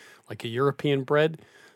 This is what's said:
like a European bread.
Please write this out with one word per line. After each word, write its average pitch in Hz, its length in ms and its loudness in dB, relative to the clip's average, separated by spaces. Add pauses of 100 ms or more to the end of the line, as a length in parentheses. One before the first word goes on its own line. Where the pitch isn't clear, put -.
(300)
like - 140 -10
a 117 40 -8
European 135 560 0
bread. 151 380 0 (340)